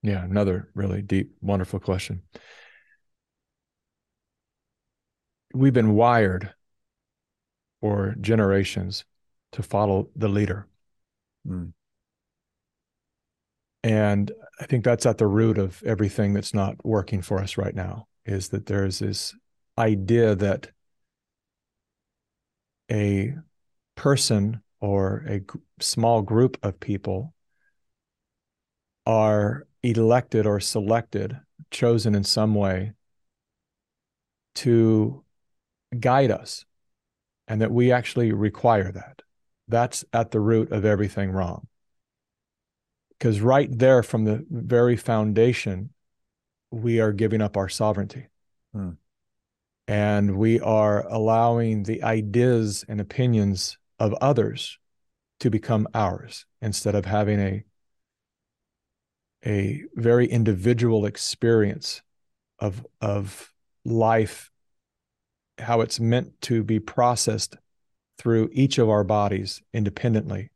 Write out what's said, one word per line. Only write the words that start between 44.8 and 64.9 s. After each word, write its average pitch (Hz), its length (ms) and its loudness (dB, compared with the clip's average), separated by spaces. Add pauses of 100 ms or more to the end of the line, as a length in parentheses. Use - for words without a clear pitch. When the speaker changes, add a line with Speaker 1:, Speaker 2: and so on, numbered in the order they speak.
Speaker 1:
foundation, 110 960 0 (800)
we 117 300 0
are 107 120 2
giving 107 280 0
up 104 160 -2
our 98 120 -2
sovereignty. 104 600 -4 (440)
Speaker 2:
Hmm. 98 180 -8 (960)
Speaker 1:
And 104 500 0
we 113 240 4
are 107 480 2
allowing 113 760 0
the 110 180 -6
ideas 110 840 0
and 104 120 -6
opinions 104 760 0 (200)
of 107 160 0
others 120 640 -2 (640)
to 123 100 0
become 110 440 0
ours - 520 -4 (140)
instead 104 340 -4
of 95 120 -2
having 104 340 0
a, 98 240 -4 (1800)
a 104 400 -2 (100)
very 117 320 4
individual 113 800 2
experience - 960 0 (580)
of, 107 260 -6 (140)
of 101 520 -8 (320)
life, 113 640 0 (1080)